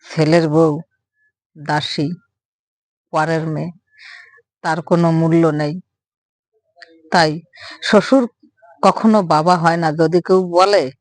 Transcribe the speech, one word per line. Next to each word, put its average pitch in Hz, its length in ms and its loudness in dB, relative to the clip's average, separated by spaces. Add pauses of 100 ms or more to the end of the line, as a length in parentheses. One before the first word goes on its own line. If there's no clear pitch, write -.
ছেলের 160 460 0
বউ, 160 200 2 (800)
দাসী, 151 520 -6 (1040)
পরের 160 300 -2 (100)
মেয়ে, 156 180 -8 (920)
তার 165 160 -4 (100)
কোনো 170 180 2 (120)
মূল্য 165 240 2 (160)
নেই। 151 140 -6 (1400)
তাই 160 200 2 (560)
শ্বশুর 233 360 2 (600)
কখনো 214 360 2 (140)
বাবা 160 300 2
হয় 170 200 0
না, 160 60 0 (100)
যদি 170 280 2
কেউ 190 120 4 (180)
বলে 190 260 4 (180)